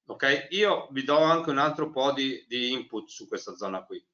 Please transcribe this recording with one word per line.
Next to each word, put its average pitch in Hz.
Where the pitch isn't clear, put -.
ok? 143
Io 190
vi 135
do 147
anche 160
un 139
altro 151
po' 135
di, 135
di 123
input 113
su -
questa 95
zona 95
qui. -